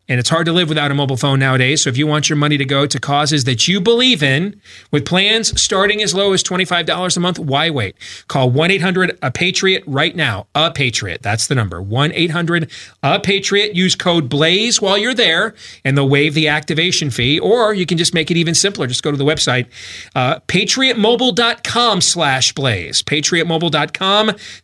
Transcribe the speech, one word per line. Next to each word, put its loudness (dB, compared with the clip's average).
and 2
it's 0
hard 2
to 0
live 2
without 0
a 0
mobile 0
phone 2
nowadays, 2
so -2
if -2
you 2
want 0
your 0
money 2
to 0
go 0
to -2
causes 0
that 0
you 0
believe 2
in, 0
with 0
plans 0
starting 0
as -2
low 2
as 2
twenty-five -2
dollars -2
a 0
month, -2
why 0
wait? -4
Call 2
one 2
eight 2
hundred 0
a -2
patriot 0
right -2
now. -4
A 0
Patriot, -4
that's -2
the -2
number. -2
One 0
eight 0
hundred -2
a 2
patriot. 0
Use 2
code 0
blaze 2
while 2
you're -2
there, 0
and 2
they'll 2
waive 2
the 2
activation 0
fee. 0
Or 2
you -2
can -2
just 0
make -2
it 0
even 0
simpler. 0
Just -6
go -2
to -2
the -2
website, 0
uh, 0
patriot 0
mobile 2
dot 0
com 0
slash 0
blaze. -2
Patriot 0
mobile -2
dot -2
com 2